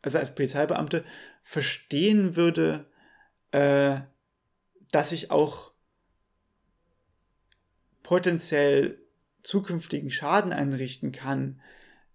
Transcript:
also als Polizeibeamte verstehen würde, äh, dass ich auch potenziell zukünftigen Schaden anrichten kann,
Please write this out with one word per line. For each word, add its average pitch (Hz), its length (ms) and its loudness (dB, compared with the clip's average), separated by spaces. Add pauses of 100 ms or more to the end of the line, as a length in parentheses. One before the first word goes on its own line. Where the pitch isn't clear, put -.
also 143 160 -2
als 131 180 -2
Polizeibeamte 147 680 -2 (380)
verstehen 175 920 0
würde, 165 540 2 (600)
äh, 139 480 4 (920)
dass - 200 2
ich - 200 -6
auch - 400 0 (2250)
potenziell 160 960 2 (440)
zukünftigen 165 680 -4
Schaden 170 420 0
anrichten 135 580 -4
kann, 135 500 -6 (540)